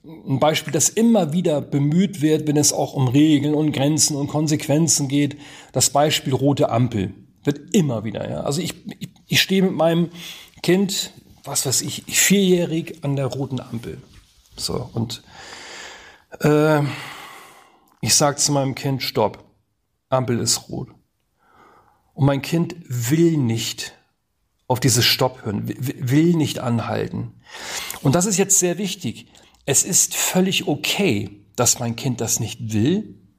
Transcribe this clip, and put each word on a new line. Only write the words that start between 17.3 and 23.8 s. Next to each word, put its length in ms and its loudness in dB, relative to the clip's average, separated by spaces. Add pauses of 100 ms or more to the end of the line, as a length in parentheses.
ich 140 0
sag 240 2
zu 120 0
meinem 220 0
Kind, 300 -4
„Stopp, 400 -2 (680)
Ampel 300 0
ist 300 -2
rot.“ 200 -10 (1200)
Und 120 0
mein 160 2
Kind 340 -2 (120)
will 500 2
nicht 560 -4 (760)